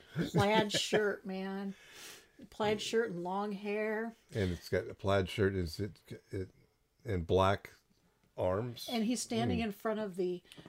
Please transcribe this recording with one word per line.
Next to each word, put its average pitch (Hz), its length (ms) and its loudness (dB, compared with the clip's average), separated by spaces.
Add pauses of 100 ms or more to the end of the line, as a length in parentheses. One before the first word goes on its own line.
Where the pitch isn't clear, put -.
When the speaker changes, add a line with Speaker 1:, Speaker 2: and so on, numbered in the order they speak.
(160)
Speaker 1:
that - 160 -2
plaid 208 400 4
Speaker 2:
<laughs> - 80 0
Speaker 1:
shirt, 208 460 0
man. 196 480 -6 (760)
Plaid 208 300 0
shirt 226 300 0
and 175 120 -6
long 202 300 -2
hair. 214 640 -2 (200)
Speaker 2:
And 95 160 2
it's - 180 -6
got 90 220 0
a - 40 -10
plaid 98 340 2
shirt. 101 260 2
Is 87 260 -2
it, 101 120 -4 (380)
it, 92 180 -6 (580)
and 92 200 -2
black 95 440 4 (680)
arms. 117 540 -2
Speaker 1:
And 226 140 0
he's 240 180 0
standing 233 360 0
Speaker 2:
Hmm. 226 80 0
Speaker 1:
in 208 60 -2
front 214 280 -2
of 196 160 -6
the 180 260 0 (260)